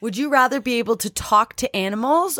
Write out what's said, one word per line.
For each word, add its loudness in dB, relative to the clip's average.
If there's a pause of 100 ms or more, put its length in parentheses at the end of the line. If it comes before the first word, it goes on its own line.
Would -6
you -2
rather 2
be -2
able 0
to -6
talk 2
to -6
animals 0